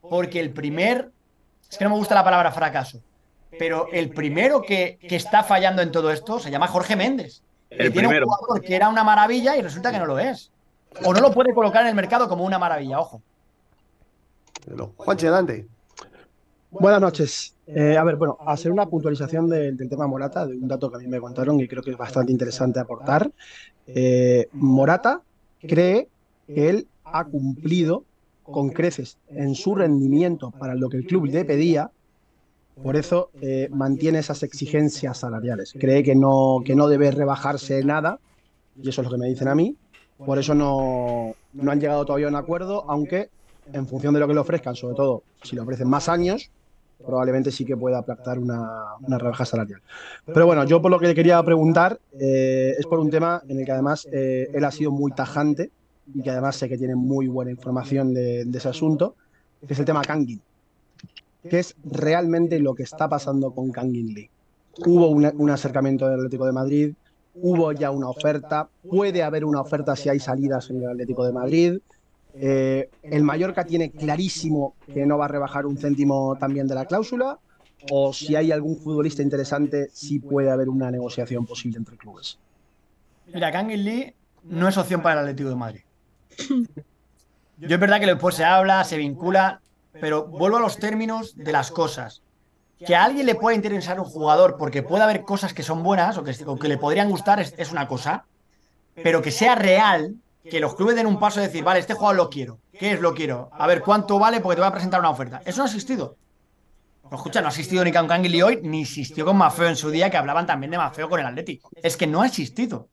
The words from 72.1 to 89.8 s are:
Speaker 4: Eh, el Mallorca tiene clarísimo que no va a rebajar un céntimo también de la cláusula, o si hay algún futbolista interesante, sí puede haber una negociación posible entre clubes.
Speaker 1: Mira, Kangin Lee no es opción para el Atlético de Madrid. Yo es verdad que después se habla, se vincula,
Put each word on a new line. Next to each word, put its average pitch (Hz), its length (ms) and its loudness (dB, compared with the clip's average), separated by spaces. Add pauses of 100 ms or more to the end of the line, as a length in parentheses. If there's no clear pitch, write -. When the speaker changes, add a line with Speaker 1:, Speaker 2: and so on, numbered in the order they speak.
Speaker 4:
Eh, 135 540 -2 (140)
el 151 200 0
Mallorca 156 400 -2
tiene 165 280 -2
clarísimo 151 840 -4 (180)
que 139 140 -2
no 147 120 2
va 147 80 0
a - 40 -4
rebajar 143 360 -6
un 143 120 -4
céntimo 139 640 0
también 139 280 -2
de 131 80 -4
la 131 100 -4
cláusula, 247 520 -4 (540)
o 139 200 2
si 147 240 -4
hay 160 160 2
algún 156 260 -2
futbolista 151 440 -2
interesante, 143 720 -2
sí 143 260 -6
puede 139 320 0
haber 131 180 0
una 131 220 -2
negociación 123 540 -6
posible 117 320 -8
entre 113 200 -12
clubes. - 400 -18 (960)
Speaker 1:
Mira, 170 180 -2
Kangin 202 320 -4
Lee 233 300 -4 (300)
no 170 240 0
es 196 100 2
opción 175 240 -2
para 160 200 4
el 143 60 -2
Atlético 139 220 -6
de 127 60 -4
Madrid. 113 260 -8 (1800)
Yo 160 180 -2
es 175 40 2
verdad 202 200 4
que 202 80 0
después 175 280 2
se 160 80 0
habla, 190 400 6
se 160 140 -4
vincula, 175 640 0 (320)